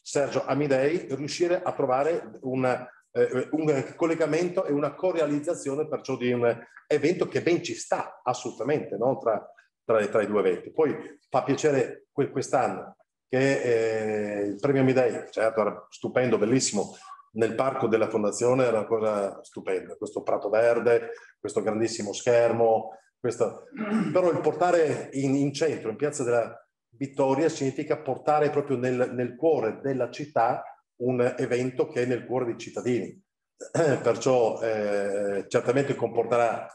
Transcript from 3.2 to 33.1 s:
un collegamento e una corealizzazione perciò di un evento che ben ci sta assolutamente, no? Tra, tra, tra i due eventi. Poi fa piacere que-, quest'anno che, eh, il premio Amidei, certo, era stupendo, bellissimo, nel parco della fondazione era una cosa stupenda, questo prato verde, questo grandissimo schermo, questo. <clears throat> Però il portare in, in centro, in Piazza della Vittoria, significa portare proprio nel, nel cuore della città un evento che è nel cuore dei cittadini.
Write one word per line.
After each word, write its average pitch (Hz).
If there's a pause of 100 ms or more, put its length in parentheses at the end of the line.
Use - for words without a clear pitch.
un 151
collegamento 165
e 147
una 143
corealizzazione 151
perciò 131
di 123
un 120 (300)
evento 151
che 135
ben 170
ci 175
sta -
assolutamente, 123
no? 117
Tra, - (320)
tra, 110
tra 110
i 101
due 104
eventi. 92
Poi - (100)
fa 127
piacere 135
que-, 131
quest'anno 120 (320)
che, 110
eh, -
il 101
premio 135
Amidei, 127
certo, 110
era 101
stupendo, 120
bellissimo, 104 (360)
nel 110
parco 131
della 110
fondazione 117
era 113
una 104
cosa 107
stupenda, 92
questo 101
prato -
verde, 117 (260)
questo 104
grandissimo 107
schermo, 117 (220)
questo. 113
<clears throat> 208
Però 180
il 160
portare 156
in, 135
in 139
centro, 135
in 107
Piazza 147
della 117 (320)
Vittoria, 135
significa 143
portare 151
proprio 139
nel, 123
nel 123
cuore 131
della 131
città 127 (380)
un 123
evento 127
che -
è 123
nel 123
cuore 123
dei 113
cittadini. 107 (400)